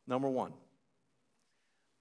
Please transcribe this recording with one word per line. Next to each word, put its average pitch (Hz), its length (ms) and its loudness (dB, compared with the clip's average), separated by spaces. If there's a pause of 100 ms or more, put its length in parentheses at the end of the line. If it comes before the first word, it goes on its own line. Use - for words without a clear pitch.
Number 131 220 2
one, 120 240 0 (1500)